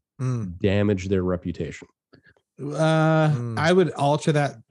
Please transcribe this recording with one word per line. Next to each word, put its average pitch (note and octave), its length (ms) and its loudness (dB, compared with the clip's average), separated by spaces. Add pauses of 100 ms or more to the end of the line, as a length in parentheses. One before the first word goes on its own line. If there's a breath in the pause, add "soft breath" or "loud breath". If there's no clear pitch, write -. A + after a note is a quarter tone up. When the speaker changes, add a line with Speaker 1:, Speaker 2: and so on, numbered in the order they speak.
(200)
Speaker 1:
Mm. A2+ 380 -6
Speaker 2:
damage G2+ 500 0
their F#2+ 140 0
reputation. F2 640 -6 (760 soft breath)
Speaker 3:
Uh, D#3 720 2
Speaker 1:
Mm. A#2+ 260 -2
Speaker 3:
I D#3+ 160 2
would F3+ 200 4
alter D3 400 0
that C#3+ 240 -2 (140)